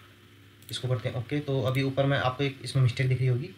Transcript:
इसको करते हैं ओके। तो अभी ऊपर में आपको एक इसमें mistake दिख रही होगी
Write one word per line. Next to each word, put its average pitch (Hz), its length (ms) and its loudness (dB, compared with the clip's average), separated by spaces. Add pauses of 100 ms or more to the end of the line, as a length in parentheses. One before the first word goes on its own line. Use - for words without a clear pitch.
(720)
इसको - 180 -6
करते 123 200 -2
हैं 110 80 -6
ओके। 127 240 -4
तो 135 220 -2
अभी 131 200 0
ऊपर 135 240 2
में 139 120 2
आपको 127 260 0
एक 135 200 -4
इसमें 131 180 2
mistake 131 260 2
दिख 127 100 2
रही 127 100 2
होगी 127 300 0